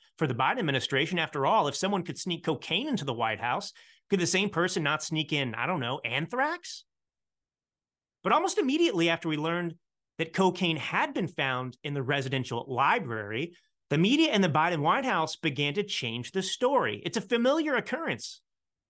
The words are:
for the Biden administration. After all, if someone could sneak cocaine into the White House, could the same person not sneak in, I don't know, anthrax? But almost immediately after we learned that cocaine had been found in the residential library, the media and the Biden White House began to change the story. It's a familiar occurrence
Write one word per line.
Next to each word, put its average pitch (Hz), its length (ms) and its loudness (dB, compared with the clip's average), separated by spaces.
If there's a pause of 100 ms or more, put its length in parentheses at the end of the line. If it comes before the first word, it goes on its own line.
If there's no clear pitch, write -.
(180)
for 160 80 2
the 127 80 0
Biden 143 240 2
administration. 151 600 0
After 147 280 -2
all, 175 220 4
if 135 80 -4
someone 190 260 0
could - 160 -8
sneak 175 260 -6
cocaine 165 420 -2
into 220 200 -2
the 127 80 -2
White 110 260 -2
House, 135 320 -4 (380)
could 190 100 2
the 165 60 2
same 196 240 2
person 175 320 0
not 151 200 0
sneak 156 300 -2
in, 131 220 -2
I 120 100 -4
don't 165 160 -2
know, 127 240 -4
anthrax? 240 800 -4 (1400)
But 285 100 2
almost 349 260 2
immediately 269 500 4
after 165 220 0
we 151 80 0
learned 170 380 -2 (420)
that - 160 -4
cocaine 185 420 2
had 240 380 -2
been 208 140 0
found 127 540 -2
in 143 120 -6
the 139 80 -2
residential 127 680 -2
library, 131 840 0 (340)
the 143 100 2
media 285 320 4
and 202 140 4
the 175 40 2
Biden 156 320 2
White 196 240 2
House 180 300 0
began 143 400 -2
to 202 80 -2
change 120 480 -6
the 190 120 -2
story. 190 640 0
It's 170 120 -4
a 196 60 -2
familiar 269 520 2
occurrence 247 680 -4 (500)